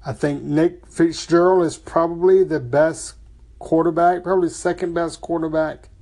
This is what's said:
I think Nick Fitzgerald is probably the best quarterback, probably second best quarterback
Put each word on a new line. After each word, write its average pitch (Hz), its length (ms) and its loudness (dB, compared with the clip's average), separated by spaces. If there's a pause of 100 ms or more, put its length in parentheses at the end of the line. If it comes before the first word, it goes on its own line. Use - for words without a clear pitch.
I 135 80 -8
think 143 300 -4
Nick 160 420 -2
Fitzgerald 175 800 2
is 156 120 -6
probably 170 680 2
the 156 160 -2
best 147 560 -2 (420)
quarterback, 170 640 0
probably 175 280 0
second 175 440 -4
best 170 280 -4
quarterback 156 680 -4 (120)